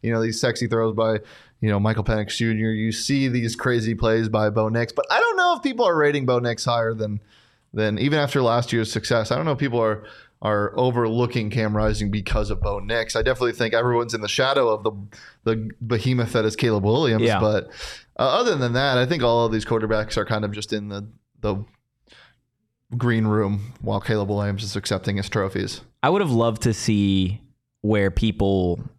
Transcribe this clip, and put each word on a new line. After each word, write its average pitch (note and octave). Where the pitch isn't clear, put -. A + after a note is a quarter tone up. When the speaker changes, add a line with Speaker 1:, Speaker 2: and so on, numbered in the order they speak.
Speaker 1:
you A#2
know, A2+
these A2+
sexy B2
throws A2+
by, A2
you A2+
know, G2+
Michael G#2+
Penix G#2+
Junior. A2
You A2
see C3+
these A#2
crazy A#2
plays A2
by G#2+
Bo A2
Nix. A2+
But -
I A#3
don't A#4
know F4+
if -
people B3
are F3
rating D3
Bo B2
Nix A#2+
higher A#2
than, G#2+
than G#2+
even C#3+
after C#3
last A#2+
year's A2+
success. A2
I A#2+
don't D#3+
know D#3
if B2+
people A#2+
are, G#2+
are G#2
overlooking A#2+
Cam G#2+
Rising G#2+
because G#2
of G2+
Bo G2+
Nix. A2+
I A2+
definitely B2
think A2+
everyone's A#2
in A2
the G#2
shadow C3+
of G#2
the, A2
the A2
behemoth A#2+
that A2
is G#2+
Caleb G#2+
Williams. A2+
Speaker 2:
Yeah. A2
Speaker 1:
But, G#2+
uh, -
other F#3+
than B2
that, C3+
I B2
think D3
all A#2
of A2
these A2
quarterbacks A2
are A2
kind G#2+
of G#2
just G#2
in G#2
the, G2+
the G#2
green A#2
room G#2
while G#2
Caleb G#2
Williams G2+
is G2
accepting G2
his G2
trophies. G#2+
Speaker 2:
I C3
would G3
have F3
loved A#2
to A#2+
see G2
where G#2
people G2